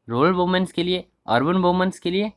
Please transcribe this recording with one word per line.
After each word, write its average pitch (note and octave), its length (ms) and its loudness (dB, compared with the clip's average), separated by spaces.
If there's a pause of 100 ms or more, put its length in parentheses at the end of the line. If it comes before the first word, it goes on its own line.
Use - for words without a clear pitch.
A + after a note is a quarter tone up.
रूरल C3+ 240 2
वुमेन्स F3+ 400 0
के E3+ 100 -2
लिए, F3+ 260 -4 (180)
अर्बन C3+ 300 2
वुमेन्स F#3 420 0
के F3+ 120 -6
लिए G3+ 260 -2